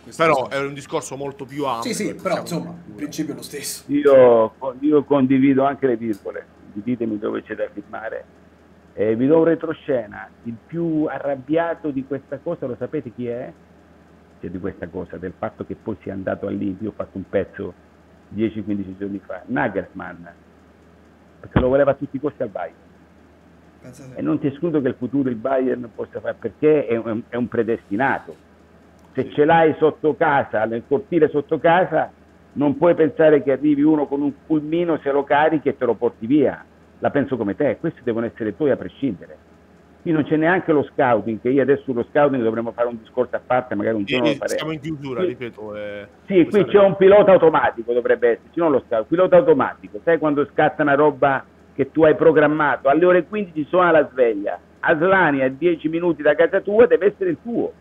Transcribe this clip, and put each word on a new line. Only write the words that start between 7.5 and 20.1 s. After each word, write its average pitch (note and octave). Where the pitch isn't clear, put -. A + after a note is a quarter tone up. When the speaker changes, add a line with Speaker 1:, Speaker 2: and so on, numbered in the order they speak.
Speaker 3:
da G#2
firmare. A2
Eh, A2
vi B2+
do D#3+
un D#3+
retroscena, C3+
il A#2
più D#3+
arrabbiato D3+
di C3
questa C#3
cosa, E3
lo B2
sapete B2
chi A#2+
è? B2
Cioè, F#2
di F2+
questa F#2
cosa, F2
del F2
fatto A2
che G2
poi G#2+
sia F#2+
andato G2
all'Inter, G2+
io G#2+
ho -
fatto -
un F#2+
pezzo F#2+
dieci, G#2+
quindici F#2+
giorni G2
fa, F#2
Nagelsmann, F#2